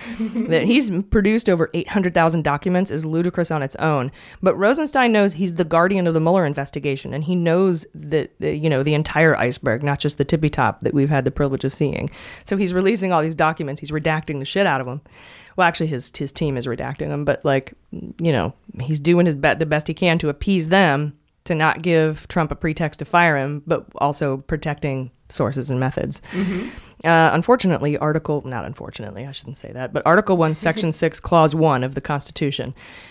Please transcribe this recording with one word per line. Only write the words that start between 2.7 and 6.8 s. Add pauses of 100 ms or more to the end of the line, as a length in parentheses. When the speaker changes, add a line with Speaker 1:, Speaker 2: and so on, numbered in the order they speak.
Speaker 2:
is
ludicrous
on
its
own. (280)
But
Rosenstein
knows
he's
the
guardian
of
the
Mueller
investigation,